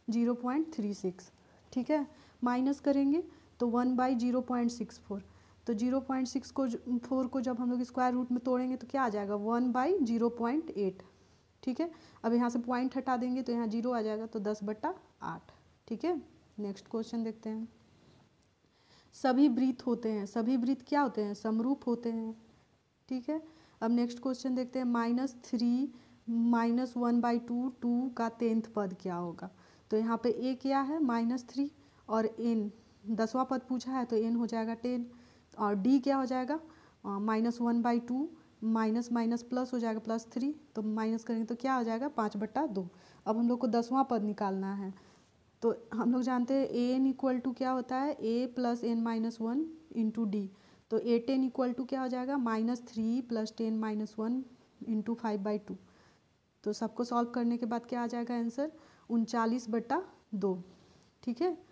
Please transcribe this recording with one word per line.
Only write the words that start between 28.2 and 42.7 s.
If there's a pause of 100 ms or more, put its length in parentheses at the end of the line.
टेंथ (120)
पद
क्या
होगा? (400)
तो
यहाँ
पे
ए
क्या
है?
माइनस
थ्री, (380)
और
एन (400)
दसवाँ
पद
पूछा
है
तो
एन
हो
जाएगा
टेन, (520)
और
D
क्या
हो
जाएगा? (440)
अ,
माइनस
one
by
two, (360)
minus
minus
plus
हो
जाएगा
प्लस
थ्री, (200)
तो
minus
करेंगे
तो
क्या
हो
जाएगा?
पाँच
बटा
दो। (380)